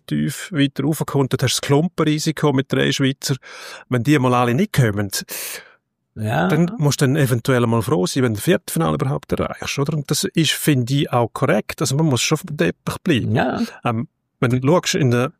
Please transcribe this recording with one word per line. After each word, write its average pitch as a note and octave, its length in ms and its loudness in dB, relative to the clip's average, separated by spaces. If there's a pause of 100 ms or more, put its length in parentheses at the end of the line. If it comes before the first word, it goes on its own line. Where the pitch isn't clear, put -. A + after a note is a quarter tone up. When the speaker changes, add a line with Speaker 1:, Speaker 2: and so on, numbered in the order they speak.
Speaker 1:
Tief D3+ 460 -4
weiter C#3 320 0
raufkommt, C#3 480 0
dort C3 100 -2
hast B2 140 0
du - 20 -2
das - 80 -6
Klumpenrisiko D3+ 840 0
mit C3+ 180 -2
drei C#3 220 0
Schweizer. C3+ 420 0 (540)
Wenn A#2+ 140 0
die D3 140 4
mal B2+ 160 2
alle B2 200 2
nicht F#3 180 0
kommen, G#2 380 2 (1080)
Speaker 2:
Ja. A#2 320 -2
Speaker 1:
dann E3+ 300 2
musst D3 240 0
du D3 60 4
dann C3 100 2
eventuell B2 500 2
mal A2+ 140 2
froh D#3+ 240 0
sein, C#3 180 0
wenn A#2+ 100 2
du G#2 40 -4
das G#2 80 -8
Viertelfinale E3 500 0
überhaupt C#3+ 380 -4
erreichst, - 460 -4
oder? C#3+ 140 -2
Und D3+ 180 -6
das - 120 -2
ist, D#3+ 280 0
finde B2+ 420 0
ich, C#3+ 180 0
auch A#2+ 220 2
korrekt. - 480 -2
Also C3+ 160 -2
man D#3+ 80 2
muss C3 160 2
schon - 160 0
auf - 80 -12
dem D3+ 120 -8
Teppich E3+ 460 -4
bleiben. A2 320 0
Speaker 2:
Ja. A3+ 260 0 (220)
Speaker 1:
Ähm, A#2 240 -2 (340)
wenn B2+ 80 2 (100)
du C3 80 0
schaust, F3 280 2
in D3 160 2
der B2 280 0